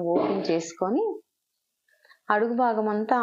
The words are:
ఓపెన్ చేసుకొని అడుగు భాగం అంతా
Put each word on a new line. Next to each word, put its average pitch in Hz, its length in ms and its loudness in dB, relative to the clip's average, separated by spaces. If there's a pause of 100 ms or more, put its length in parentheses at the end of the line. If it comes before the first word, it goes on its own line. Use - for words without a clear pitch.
ఓపెన్ 185 400 0
చేసుకొని 185 580 -2 (1200)
అడుగు 220 280 2
భాగం 226 320 0
అంతా 214 340 0